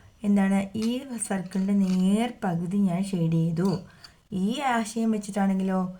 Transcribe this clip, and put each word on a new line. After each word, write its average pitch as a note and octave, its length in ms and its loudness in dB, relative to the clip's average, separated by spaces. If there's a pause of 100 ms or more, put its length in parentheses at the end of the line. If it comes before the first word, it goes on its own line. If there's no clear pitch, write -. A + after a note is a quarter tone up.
(240)
എന്താണ്? G3 540 2
ഈ A3 100 0 (400)
സർക്കിളിൻ്റെ F#3+ 460 -2
നേർ G3 580 2 (120)
പകുതി F3+ 320 -2
ഞാൻ F#3+ 280 2
ഷെയ്ഡ് E3 280 0
ചെയ്തു. E3 360 2 (640)
ഈ G#3 280 -2
ആശയം A3+ 500 0
വെച്ചിട്ടാണെങ്കിലോ G3 720 0 (200)